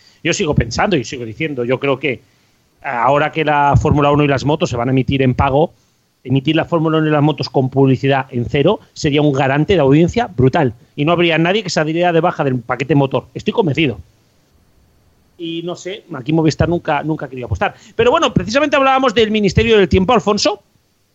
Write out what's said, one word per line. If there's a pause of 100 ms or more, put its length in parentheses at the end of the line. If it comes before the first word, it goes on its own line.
(220)
Yo
sigo
pensando
y
sigo
diciendo,
yo
creo
que (580)
ahora
que
la
Fórmula
uno
y
las
motos
se
van
a
emitir
en
pago, (500)
emitir
la
Fórmula
uno
y
las
motos
con
publicidad
en
Cero (140)
sería
un
garante
de
audiencia
brutal. (200)
Y
no
habría
nadie
que
saldría
de
baja
del
paquete
motor.
Estoy
convencido. (1400)
Y
no
sé, (100)
aquí
Movistar
nunca,
nunca
ha
querido
apostar. (220)
Pero
bueno,
precisamente
hablábamos
del
Ministerio
del
Tiempo,
Alfonso, (520)